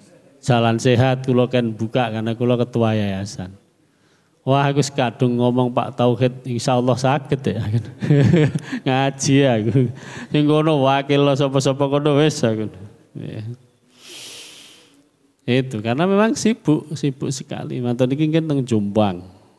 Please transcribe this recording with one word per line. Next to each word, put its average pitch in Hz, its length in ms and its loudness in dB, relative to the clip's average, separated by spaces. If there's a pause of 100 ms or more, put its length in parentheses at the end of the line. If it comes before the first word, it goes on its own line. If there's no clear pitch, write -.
(420)
jalan 117 400 2
sehat 127 420 2
kula 127 220 2
kan 120 240 -2
buka 113 400 -4
karena 110 240 -4
kula 120 240 0
ketua 117 400 0
yayasan. 98 560 -6 (920)
Wah, 139 240 2
aku 139 160 0
sekadung 123 560 0
ngomong 123 320 2
Pak 123 240 -4
Tauhid, 123 480 0
insya 123 320 -2
Allah 123 240 0
sakit 135 480 0
ya. - 160 -4 (600)
<laughs> 156 600 2
Ngaji 135 560 0
aku. 120 480 2 (400)
Sing 151 160 2
kono 151 400 2
wakil 139 400 2
lo 143 80 4
sapa-sapa 139 560 0
kono 143 320 2
wis 151 240 2
aku. 110 240 -2 (480)
Ya. - 240 -12 (2000)
Itu 123 400 -2
karena 131 240 0
memang 208 240 2
sibuk, - 640 -2
sibuk 139 320 -4
sekali. 135 520 -8
Mantan 123 320 0
iki 156 200 0
kan 160 160 0
teng 139 160 -2
Jombang, 101 600 0 (340)